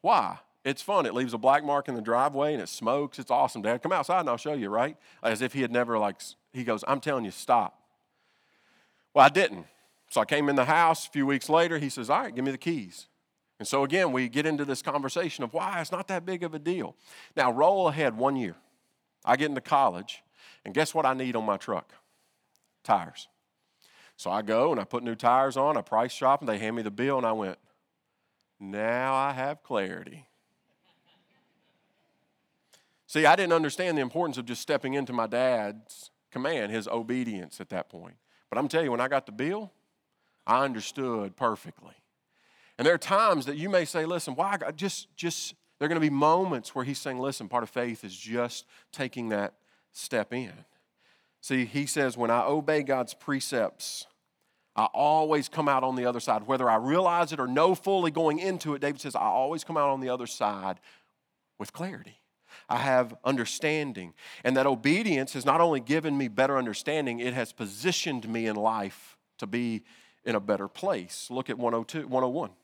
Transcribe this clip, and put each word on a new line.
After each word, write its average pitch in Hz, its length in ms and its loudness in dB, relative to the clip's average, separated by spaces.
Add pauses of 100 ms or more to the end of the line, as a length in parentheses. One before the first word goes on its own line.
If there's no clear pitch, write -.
"Why?" 120 380 2 (260)
"It's 135 160 -2
fun. 190 240 2
It 101 80 -2
leaves 123 200 -2
a 117 40 -4
black 135 260 4
mark 143 240 0
in 131 80 -6
the 113 60 -6
driveway 143 500 2
and 131 100 -2
it 85 60 -8
smokes. 135 500 -2
It's 135 140 -6
awesome, 131 300 0
Dad. 117 200 0
Come 170 120 0
outside 185 260 0
and 151 100 -2
I'll 120 60 2
show 147 160 -6
you," 123 160 -4
right? 120 300 0 (260)
As 113 180 2
if 127 120 -2
he 139 80 -2
had 120 100 -2
never, 117 260 2
like, 104 200 0
s-, - 180 -18 (160)
he 127 140 -8
goes, 110 200 -2
"I'm 135 140 0
telling 135 240 -2
you, 98 80 -8
stop." 113 500 0 (1300)
Well, 139 120 12
I 143 40 12
didn't. 143 380 2 (420)
So - 100 2
I 107 60 4
came 147 240 2
in 143 80 4
the 127 80 6
house 160 420 4
a - 40 -18
few 139 140 0
weeks 139 220 0
later. 165 300 4
He 143 120 -4
says, 120 200 -8
"All 151 100 4
right, 226 160 -6
give 127 80 -4
me 135 80 -2
the 131 60 -6
keys." 127 500 -6 (500)
And 107 100 -10
so 139 160 2
again, 156 300 2
we 127 160 0
get 143 160 0
into 151 180 0
this 139 180 -4
conversation 147 600 -4
of 113 100 -8
why 190 280 -4
it's 147 100 -8
not 185 160 -6
that 175 180 -4
big 180 180 -6
of 165 100 -6
a 156 60 -8
deal. 160 360 -4 (400)
Now, 127 160 4
roll 175 380 4
ahead 143 260 2
one 135 220 0
year. 101 180 -4 (680)
I 123 100 4
get 147 140 0
into 135 100 -4
college, 104 640 0 (400)
and 98 100 -12
guess 156 220 0
what 160 100 2
I 131 80 4
need 131 220 -4
on 110 80 0
my 104 140 0
truck? - 340 -6 (960)
Tires. 85 420 0 (880)
So - 160 -6
I 104 120 0
go 117 280 4
and 123 80 0
I 95 60 -4
put 120 180 -4
new 117 100 -4
tires 127 440 2
on, 143 180 2
I 113 60 0
price 117 320 0
shop, 135 260 2
and 143 80 -6
they 107 100 0
hand 110 200 -4
me 117 60 -4
the 107 60 -4
bill, 127 280 0
and 123 100 0
I 113 60 2
went, 101 260 -6 (1000)
"Now 113 520 -2
I 135 200 0
have 131 280 -6
clarity." 98 680 -6 (2750)
See, 156 180 2
I 156 100 12
didn't 185 160 2
understand 165 460 2
the 143 40 2
importance 135 360 -2
of 123 80 -8
just 120 160 -6
stepping 139 320 -2
into 135 180 -2
my 117 160 0
dad's 110 840 -2 (200)
command, 127 400 -4
his 110 160 -4
obedience 117 720 -6
at 90 120 -14
that 90 180 -6
point. 87 260 -18 (340)
But 107 80 -4
I'm 139 120 -2
telling 160 160 0
you, 127 60 0
when 120 100 0
I 131 80 0
got 139 160 0
the - 80 -16
bill, 185 400 -6 (760)
I 127 160 4
understood 117 720 -4
perfectly. - 600 -4 (840)
And 123 80 0
there 170 80 8
are 165 40 4
times 196 500 4
that 143 100 -4
you 165 100 -4
may 190 160 4
say, 156 220 -4
"Listen, 160 300 -4
why 196 200 0
God?" 156 220 -6
Just, - 400 -6
just, - 360 -6 (240)
there 143 80 -2
are 151 40 0
gonna 165 100 0
be 151 100 4
moments 151 640 2
where 127 120 -4
he's 135 120 -6
saying, 131 220 -8
"Listen, 127 300 -6
part 123 120 0
of 110 80 -6
faith 120 360 -4
is 92 100 -14
just 117 500 -4 (280)
taking 127 360 -6
that 101 240 -2 (380)
step - 400 -4
in." 120 320 -10 (760)
See, 127 240 0
he 143 200 -4
says, 131 300 0
"When 120 160 2
I 120 120 4
obey 151 400 2
God's 135 300 -2
precepts, - 920 -4 (720)
I 107 160 2
always 151 560 2
come 151 180 -2
out 135 160 4
on 131 140 -2
the 123 80 -2
other 120 160 0
side. 110 260 -2
Whether 127 220 2
I 113 60 6
realize 170 580 2
it 143 80 -8
or 127 60 0
know 156 280 4
fully 185 360 0
going 156 280 2
into 175 360 -4
it," 135 40 -8
David 143 220 -4
says, 139 120 -10
"I - 100 -2
always 131 420 -2
come 165 100 -6
out 143 140 2
on 135 100 -2
the 131 80 -6
other 123 180 -4
side 98 540 -4 (800)
with - 160 -12
clarity. 165 480 -14 (480)
I 120 80 0
have 127 360 2 (120)
understanding." 127 880 -2 (320)
And 127 100 4
that 131 100 6
obedience 139 680 2
has 135 100 -8
not 139 160 4
only 160 220 4
given 147 360 -2
me 135 120 -2
better 135 280 2
understanding, 127 640 -4
it 123 140 -4
has 120 180 -4
positioned 113 800 -4
me 113 180 -2
in 107 80 -2
life 107 640 -4 (220)
to 117 60 -8
be 113 380 -4 (400)
in 117 120 -2
a 104 40 2
better 101 300 -2
place. 135 600 -6
Look 127 200 -8
at 127 100 -6
one 117 140 0
oh 117 100 -2
two, 151 240 -8
one 127 160 0
oh 127 60 0
one. 131 220 -6 (120)